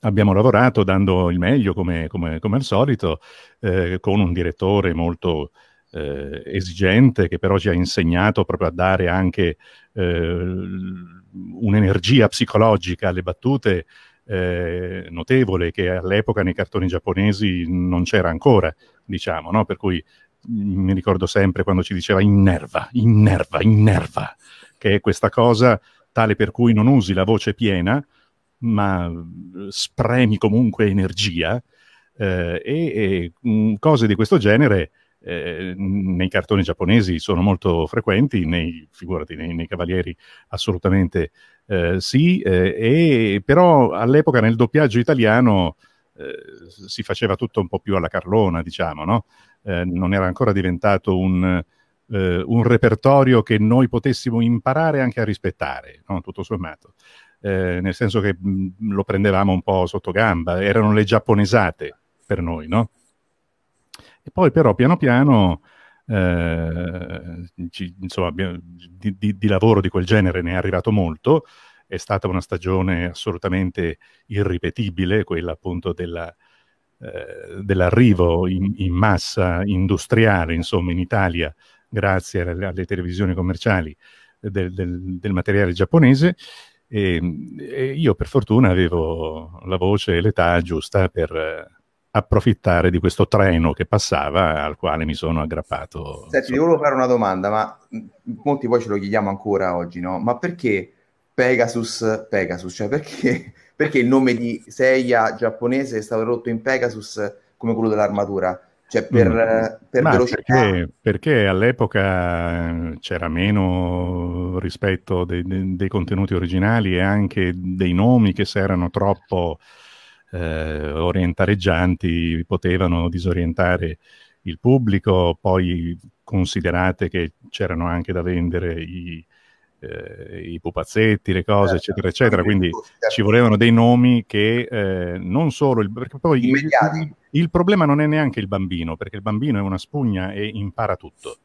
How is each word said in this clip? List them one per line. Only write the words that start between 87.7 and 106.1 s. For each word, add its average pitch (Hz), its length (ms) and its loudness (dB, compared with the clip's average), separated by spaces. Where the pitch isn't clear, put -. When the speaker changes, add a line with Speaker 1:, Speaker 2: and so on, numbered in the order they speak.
Speaker 1:
io 139 220 2
per - 140 -6
fortuna 113 420 2
avevo 82 960 -2
la 92 100 -2
voce 95 400 0
e 85 60 2
l'età 87 400 2
giusta 85 460 -2
per, 80 720 -6
approfittare 95 720 0
di 87 100 -2
questo 90 260 0
treno 85 460 0
che 87 140 -8
passava 78 760 -2
al 73 140 -8
quale 80 280 -4
mi 76 100 -6
sono 80 280 -4
aggrappato, 78 880 -10
Speaker 2:
Senti, 135 160 -2
ti 123 60 -8
Speaker 1:
insomma. 135 80 0
Speaker 2:
volevo 165 220 2
fare 143 120 0
una 131 120 0
domanda, 101 440 0
ma, 107 280 -4
mm, 110 120 -12
molti 139 240 -2
poi 120 120 2
ce 110 80 -10
lo 104 100 -2
chiediamo 101 300 -2
ancora 95 460 -2
oggi, 87 260 -8
no? 92 200 -6
Ma 120 180 -2
perché 113 540 -4
Pegasus, 117 960 -2
Pegasus? 90 420 -4
Cioè, 104 160 -8
perché, - 640 -4
<laughs> - 120 -20
perché 147 240 -2
il 120 80 2
nome 131 280 2
di 117 340 -6
Seiya 123 640 2
giapponese 120 640 -4
è - 40 -4
stato 110 200 -4